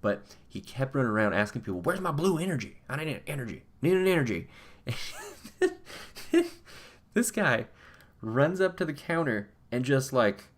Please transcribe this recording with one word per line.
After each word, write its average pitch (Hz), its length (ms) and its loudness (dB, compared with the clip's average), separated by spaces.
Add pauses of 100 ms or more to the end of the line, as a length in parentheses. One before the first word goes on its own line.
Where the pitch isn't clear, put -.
But - 360 -4 (120)
he - 120 -10
kept 135 340 -6
running 131 160 2
around 107 240 2
asking 104 280 0
people, 92 180 -4
Where's 175 200 0
my 180 120 -2
blue 165 260 2
energy? 151 400 -4 (100)
I 127 80 -6
need 156 120 -6
an 131 180 -8
energy. 127 360 -8 (200)
Need 175 120 4
an 185 120 4
energy. 139 460 2
<laughs> - 2250 -4 (340)
This 240 180 2
guy 127 340 2 (540)
runs 139 400 2
up 185 160 2
to 185 80 -2
the 156 80 -4
counter 139 580 -2 (220)
and 123 120 -2
just, 135 280 2
like 110 320 4 (140)